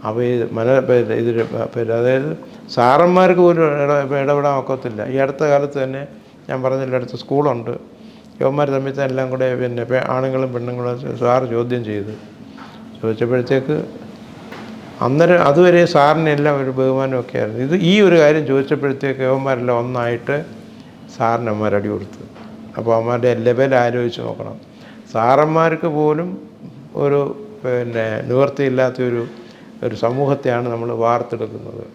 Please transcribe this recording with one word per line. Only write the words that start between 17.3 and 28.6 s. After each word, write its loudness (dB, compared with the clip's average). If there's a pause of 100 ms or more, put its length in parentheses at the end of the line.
ആയിരുന്നു. -4
ഇത് -2 (180)
ഈ 6 (140)
ഒരു 6
കാര്യം 4
ചോദിച്ചപ്പോഴത്തേക്ക് -2
യവന്മാരെല്ലാം 0
ഒന്നായിട്ട് -4 (800)
സാറിന് 0
അവന്മാർ -2
അടി -2
കൊടുത്തു. -10 (560)
അപ്പോൾ -2
അവന്മാരുടെ 0 (160)
ലെവൽ 2
ആലോചിച്ച് 0
നോക്കണം. -10 (580)
സാറന്മാർക്ക് 2
പോലും 0 (760)
ഒരു 2 (440)
പിന്നെ -4 (220)
നിവൃത്തിയില്ലാത്തൊരു, 0 (640)